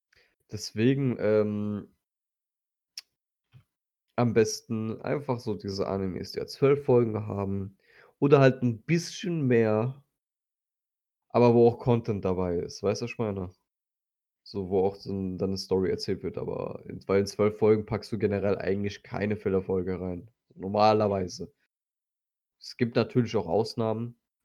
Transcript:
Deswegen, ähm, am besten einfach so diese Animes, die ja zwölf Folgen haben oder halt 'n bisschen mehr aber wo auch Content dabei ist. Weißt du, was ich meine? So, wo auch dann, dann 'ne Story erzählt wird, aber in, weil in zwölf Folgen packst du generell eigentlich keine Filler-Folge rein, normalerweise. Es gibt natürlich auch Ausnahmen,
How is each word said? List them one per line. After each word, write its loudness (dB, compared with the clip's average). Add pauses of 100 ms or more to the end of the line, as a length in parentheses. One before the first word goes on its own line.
(520)
Deswegen, 0
ähm, -2 (2250)
am 2
besten 0
einfach -4
so -4
diese -4
Animes, -4
die -6
ja -6
zwölf 2
Folgen 2
haben -6 (420)
oder 6
halt 6
'n -2
bisschen -2
mehr 2 (1300)
aber 6
wo 8
auch 2
Content 0
dabei 0
ist. -8
Weißt 0
du, -4
was -12
ich -14
meine? -4 (920)
So, -8
wo 4
auch -2
dann, -4
dann 0
'ne -4
Story 0
erzählt -4
wird, -8
aber -8
in, -12
weil 4
in -2
zwölf 0
Folgen 4
packst -6
du -6
generell 0
eigentlich -4
keine -4
Filler-Folge -2
rein, -8 (240)
normalerweise. 2 (1080)
Es -18
gibt -2
natürlich -2
auch -2
Ausnahmen, -2 (260)